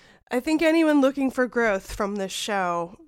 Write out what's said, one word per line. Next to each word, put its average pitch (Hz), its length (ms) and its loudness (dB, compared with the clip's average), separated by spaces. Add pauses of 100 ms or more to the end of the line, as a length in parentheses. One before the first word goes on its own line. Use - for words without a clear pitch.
(300)
I 247 100 -2
think 311 200 0
anyone 320 400 4
looking 269 300 2
for 254 160 -2
growth 220 480 -2
from 208 220 -4
this 190 160 -6
show 180 760 -4